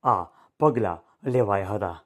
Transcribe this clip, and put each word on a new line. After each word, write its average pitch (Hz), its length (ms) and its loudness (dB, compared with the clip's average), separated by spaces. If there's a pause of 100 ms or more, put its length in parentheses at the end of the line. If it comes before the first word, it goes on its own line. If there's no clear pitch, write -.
(120)
આ 92 100 0 (380)
પગલાં 117 420 0 (300)
લેવાયા 101 420 0
હતા. 95 320 -4